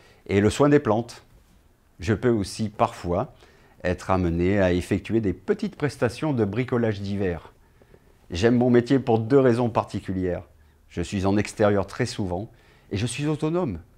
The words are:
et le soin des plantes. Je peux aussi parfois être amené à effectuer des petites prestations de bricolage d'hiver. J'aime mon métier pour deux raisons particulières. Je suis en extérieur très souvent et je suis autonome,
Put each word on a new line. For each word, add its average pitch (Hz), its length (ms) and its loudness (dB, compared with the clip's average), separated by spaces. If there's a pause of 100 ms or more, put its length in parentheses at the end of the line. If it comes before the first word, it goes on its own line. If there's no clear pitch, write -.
(260)
et 98 140 2
le 104 100 4
soin 143 180 2
des 147 120 6
plantes. 117 420 -2 (800)
Je 101 140 0
peux 120 160 2
aussi 107 380 -2
parfois 101 640 -2 (520)
être 90 260 -2
amené 90 500 2
à 92 120 4
effectuer 98 480 -2
des 101 120 -2
petites 208 440 -6
prestations 143 560 -4
de 117 120 2
bricolage 113 560 -2
d'hiver. 98 520 -4 (800)
J'aime 113 260 2
mon 123 140 4
métier 120 280 4
pour 117 200 2
deux 117 200 4
raisons 123 320 4
particulières. 92 720 -4 (460)
Je - 140 -6
suis 95 240 -2
en 98 100 2
extérieur 101 500 2
très - 200 -6
souvent 98 440 -6 (400)
et - 60 -4
je 104 100 -2
suis 147 200 -6
autonome, 156 520 -2 (180)